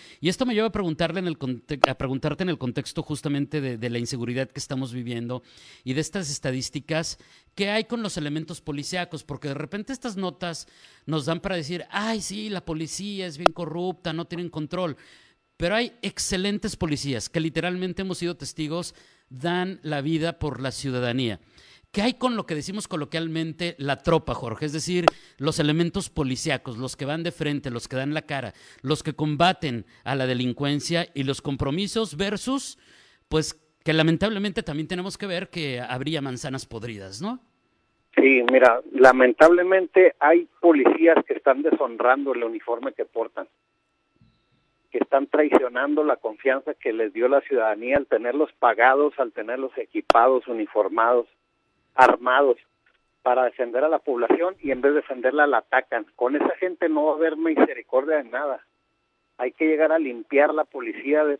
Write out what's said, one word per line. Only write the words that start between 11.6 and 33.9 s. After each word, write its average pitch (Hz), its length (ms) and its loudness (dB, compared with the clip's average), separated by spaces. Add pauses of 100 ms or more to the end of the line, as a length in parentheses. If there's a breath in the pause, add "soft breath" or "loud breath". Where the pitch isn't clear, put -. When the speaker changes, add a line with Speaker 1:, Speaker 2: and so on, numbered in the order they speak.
Speaker 1:
"Ay, 220 320 -4
sí, 214 280 -10
la 190 160 -8
policía 180 600 -8
es 156 120 -12
bien 175 140 -10
corrupta, 170 640 -10
no 165 120 -10
tienen 175 240 -12
control". 160 460 -10 (600 soft breath)
Pero 175 180 -4
hay 233 260 -4
excelentes 202 760 -6
policías 139 540 -4
que 170 100 -4
literalmente 180 640 -4
hemos 190 160 -6
sido 170 180 -6
testigos, 156 580 -8 (360 soft breath)
dan 175 540 -4
la 151 180 -4
vida 160 360 -2
por 143 220 -6
la 131 120 -4
ciudadanía. 123 680 -4 (540 soft breath)
¿Qué 202 80 -2
hay 247 140 0
con 247 200 -2
lo 202 100 -6
que 165 100 -6
decimos 185 340 -8
coloquialmente 165 880 -6
la 139 260 -4
tropa, 165 300 2
Jorge? 117 320 -6
Es 147 80 -6
decir, 170 320 -2 (320 soft breath)
los 151 220 -2
elementos 165 500 0
policíacos, 131 680 -4
los 127 200 -10
que 139 80 -8
van 156 180 -6
de 170 80 -6
frente, 143 400 -6
los 117 160 -8
que - 80 -10
dan 135 180 -4
la 156 100 -6
cara, 131 300 -8 (280 soft breath)
los 143 200 -2
que 151 120 -6
combaten 151 720 0 (180 soft breath)
a 131 120 -4
la 131 120 0
delincuencia 139 840 -2
y 139 100 -4
los 135 180 -4
compromisos 151 760 -4
versus, 208 600 -4 (520 soft breath)
pues, 156 240 -2 (320)
que 156 80 2